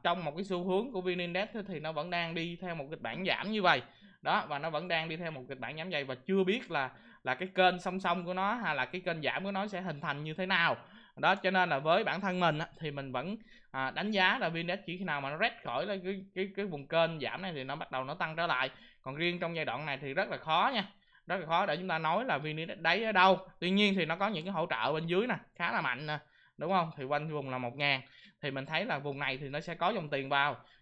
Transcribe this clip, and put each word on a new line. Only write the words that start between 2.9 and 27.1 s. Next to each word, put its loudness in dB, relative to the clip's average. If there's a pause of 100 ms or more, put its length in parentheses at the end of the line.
bản -4
giảm -2
như -2
vậy. 6 (400)
Đó, 0
và -4
nó -4
vẫn -4
đang 0
đi -6
theo -6
một -10
kịch -8
bản -8
giảm -8
dày -2
và -6
chưa 2
biết 0
là, 0 (320)
là 2
cái -6
kênh 6
song -2
song 0
của -4
nó 2
hay 0
là 2
cái -8
kênh -2
giảm 0
của -4
nó -2
sẽ -6
hình -4
thành -2
như -6
thế -4
nào. 6 (380)
Đó, 6
cho 2
nên 6
là 4
với 4
bản 0
thân 0
mình 4
á, -2 (120)
thì -6
mình -6
vẫn, -4 (340)
à, -2
đánh -2
giá 6
là 2
vn -4
Index -2
chỉ -6
khi -6
nào -2
mà -2
nó -6
rét 0
khỏi -2
là -4
cái, -6 (100)
cái, -2
cái -4
vùng -8
kênh 2
giảm -4
này -6
thì -6
nó -6
bắt -8
đầu -2
nó -6
tăng -4
trở -2
lại. 2 (320)
Còn -8
riêng 0
trong -4
giai -2
đoạn -4
này -4
thì -6
rất 0
là -4
khó 2
nha. 0 (420)
Rất 0
là -4
khó 2
để 0
chúng -6
ta 0
nói 2
là 0
vn -4
Index -8
đáy 2
ở 0
đâu. 8 (120)
Tuy 0
nhiên 4
thì 2
nó 0
có 0
những -2
cái -6
hỗ 0
trợ 2
bên -2
dưới 2
nè, 0 (200)
khá -2
là 0
mạnh -2
nè, -4 (380)
đúng -2
không? 2
Thì -8
quanh -2